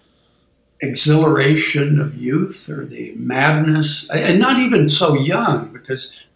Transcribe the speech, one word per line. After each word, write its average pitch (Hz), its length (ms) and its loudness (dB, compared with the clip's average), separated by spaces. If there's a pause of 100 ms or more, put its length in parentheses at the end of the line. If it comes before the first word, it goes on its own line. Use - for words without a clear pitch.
(840)
exhilaration 147 1160 2
of 123 160 -6
youth 147 520 -4
or - 160 -10
the 120 300 -12
madness, 151 960 0
and 175 300 2
not 254 180 2
even 208 300 2
so 156 260 2
young, 160 580 -2
because - 480 -10 (160)